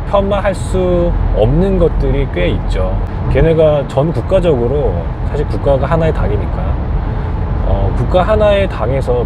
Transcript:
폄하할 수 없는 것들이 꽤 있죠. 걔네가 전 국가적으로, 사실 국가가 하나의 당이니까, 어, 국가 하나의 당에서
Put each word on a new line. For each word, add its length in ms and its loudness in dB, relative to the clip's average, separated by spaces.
폄하할 440 0
수 580 0
없는 420 2
것들이 560 2
꽤 140 0
있죠. 480 -2
걔네가 560 4
전 240 0
국가적으로, 840 0
사실 180 -2
국가가 400 0
하나의 260 0
당이니까, 440 -2
어, 300 0
국가 260 0
하나의 460 2
당에서 580 -2